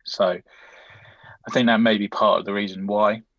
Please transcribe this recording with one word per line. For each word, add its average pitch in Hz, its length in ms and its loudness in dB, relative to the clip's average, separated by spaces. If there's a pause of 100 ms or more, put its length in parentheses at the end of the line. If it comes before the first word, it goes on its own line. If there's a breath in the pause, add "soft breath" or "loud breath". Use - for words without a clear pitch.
So - 220 -2
I - 1300 -12
think 123 140 2
that 113 140 4
may 113 180 4
be 101 100 -4
part 101 320 2
of 92 60 -10
the 101 60 -6
reason 98 340 -6
why, 104 360 0 (160)